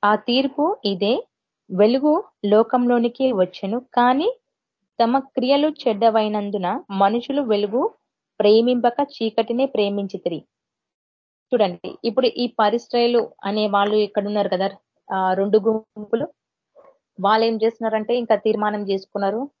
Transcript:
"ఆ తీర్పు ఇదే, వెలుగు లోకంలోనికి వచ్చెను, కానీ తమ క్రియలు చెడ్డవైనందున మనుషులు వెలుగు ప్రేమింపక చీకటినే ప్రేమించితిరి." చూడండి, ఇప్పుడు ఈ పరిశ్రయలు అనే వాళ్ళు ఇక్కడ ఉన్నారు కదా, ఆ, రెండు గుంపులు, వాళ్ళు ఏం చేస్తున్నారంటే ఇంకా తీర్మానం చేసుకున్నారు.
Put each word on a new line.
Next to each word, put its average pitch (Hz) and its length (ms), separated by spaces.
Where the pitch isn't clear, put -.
"ఆ 208 120
తీర్పు 269 680
ఇదే, 202 420
వెలుగు 262 520
లోకంలోనికి 240 840
వచ్చెను, 190 480
కానీ 254 600
తమ 240 160
క్రియలు 269 480
చెడ్డవైనందున 214 1200
మనుషులు 220 500
వెలుగు 220 520
ప్రేమింపక 233 640
చీకటినే 233 640
ప్రేమించితిరి." 202 800
చూడండి, 185 500
ఇప్పుడు 233 240
ఈ 240 320
పరిశ్రయలు 233 840
అనే 214 240
వాళ్ళు 202 280
ఇక్కడ 208 320
ఉన్నారు 208 220
కదా, 190 200
ఆ, 185 200
రెండు 196 240
గుంపులు, 220 760
వాళ్ళు 214 260
ఏం 226 180
చేస్తున్నారంటే 220 520
ఇంకా 233 200
తీర్మానం 208 540
చేసుకున్నారు. 196 600